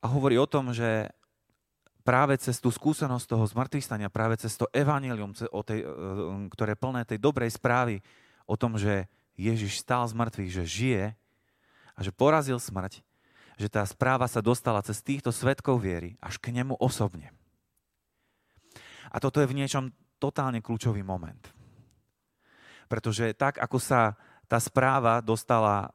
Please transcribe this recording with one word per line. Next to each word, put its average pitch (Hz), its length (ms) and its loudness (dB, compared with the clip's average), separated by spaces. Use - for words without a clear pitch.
A 117 80 -2
hovorí 131 320 4
o 147 80 2
tom, 131 240 0
že 113 400 -2
práve 135 400 4
cez 123 160 -2
tú 120 160 2
skúsenosť 143 560 -2
toho 113 240 4
zmŕtvychvstania, 117 560 -4
práve 110 320 0
cez 113 160 -6
to 120 160 0
evanjelium, 127 640 0
ce-, 117 160 -8
o 104 80 -4
tej, 107 240 -4
e, - 20 -8
ktoré 107 160 0
je - 80 -6
plné 127 240 -2
tej 107 160 -6
dobrej 127 320 2
správy 120 480 0
o 107 80 0
tom, 110 240 0
že 101 240 0
Ježiš 104 400 -2
stál 123 320 0
z 110 80 -8
mŕtvych, 110 400 -4
že 87 80 -2
žije 101 380 -2
a - 80 -20
že 95 160 -6
porazil 139 400 4
smrť, 95 480 -8
že 104 80 -2
tá 104 160 0
správa 127 400 0
sa 120 160 -2
dostala 113 400 2
cez 101 240 -8
týchto 135 320 -4
svedkov 127 480 0
viery 87 400 -4
až - 160 -10
k 117 160 -8
nemu 127 240 -4
osobne. 95 560 -2
A - 80 -4
toto 143 240 2
je 127 80 2
v 139 80 -2
niečom 131 320 -2
totálne 131 480 -2
kľúčový 110 400 -2
moment. 92 400 -8
Pretože 113 480 -2
tak, 139 240 0
ako 117 240 -4
sa 113 320 4
tá - 160 0
správa 127 560 4
dostala 110 760 2